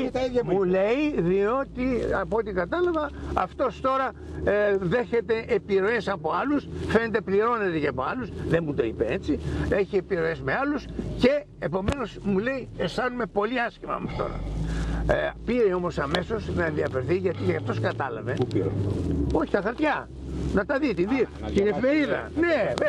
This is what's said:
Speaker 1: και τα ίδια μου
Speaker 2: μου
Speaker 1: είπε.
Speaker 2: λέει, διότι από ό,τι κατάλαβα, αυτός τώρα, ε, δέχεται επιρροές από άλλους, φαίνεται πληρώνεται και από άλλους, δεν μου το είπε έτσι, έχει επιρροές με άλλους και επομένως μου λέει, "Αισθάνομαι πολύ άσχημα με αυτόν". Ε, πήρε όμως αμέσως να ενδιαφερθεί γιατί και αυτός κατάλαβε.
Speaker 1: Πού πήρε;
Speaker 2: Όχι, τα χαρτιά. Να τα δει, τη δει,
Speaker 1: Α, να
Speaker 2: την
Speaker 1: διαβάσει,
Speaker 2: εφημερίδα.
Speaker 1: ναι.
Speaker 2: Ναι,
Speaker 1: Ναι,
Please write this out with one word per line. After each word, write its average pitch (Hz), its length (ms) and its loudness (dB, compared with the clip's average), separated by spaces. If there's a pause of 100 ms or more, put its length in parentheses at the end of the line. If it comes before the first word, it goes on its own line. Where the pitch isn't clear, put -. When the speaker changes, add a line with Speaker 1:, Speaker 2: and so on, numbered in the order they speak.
Speaker 1:
και 262 80 0
τα 254 140 0
ίδια 247 200 2
μου 165 80 0
Speaker 2:
μου 196 100 4
Speaker 1:
είπε. 180 140 4
Speaker 2:
λέει, 247 520 2
διότι 247 920 0
από 190 160 -2
ό,τι 214 140 -2
κατάλαβα, 302 580 0 (240)
αυτός 208 480 0
τώρα, 262 300 0 (320)
ε, 202 380 4
δέχεται 220 680 0
επιρροές 202 600 2
από 160 240 -2 (100)
άλλους, 277 260 0 (200)
φαίνεται 226 340 2
πληρώνεται 196 580 2
και 147 80 2
από 127 160 -2
άλλους, 196 260 -4 (180)
δεν 160 180 4
μου 147 80 -2
το 127 100 2
είπε 113 260 0
έτσι, 190 300 0 (300)
έχει 190 280 2
επιρροές 165 440 -2
με 135 120 -2
άλλους 269 320 -2 (340)
και 285 240 4 (160)
επομένως 190 640 -4
μου 196 140 2
λέει, 240 300 -2 (100)
"Αισθάνομαι 240 480 -2
πολύ 214 360 0
άσχημα - 420 -4
με 175 80 -4
αυτόν". - 160 -2 (800)
Ε, 147 240 2 (140)
πήρε 220 280 4
όμως 175 260 -2
αμέσως 170 560 -2
να 175 100 2
ενδιαφερθεί 147 520 0
γιατί 180 300 -2
και 170 80 4
αυτός - 240 -2
κατάλαβε. 127 540 -2
Speaker 1:
Πού 127 120 0
πήρε; 95 240 0 (640)
Speaker 2:
Όχι, 311 180 0
τα 208 100 4
χαρτιά. 233 480 -2 (440)
Να 190 120 2
τα 269 140 0
δει, 269 140 0
τη 170 120 0
δει, 247 160 2
Speaker 1:
Α, 190 60 2 (140)
να 107 60 -6
Speaker 2:
την 147 160 4
Speaker 1:
διαβάσει, 208 220 2
Speaker 2:
εφημερίδα. 254 500 2
Speaker 1:
ναι. 320 120 2
Speaker 2:
Ναι, 339 80 4
Speaker 1:
Ναι, 180 180 2 (160)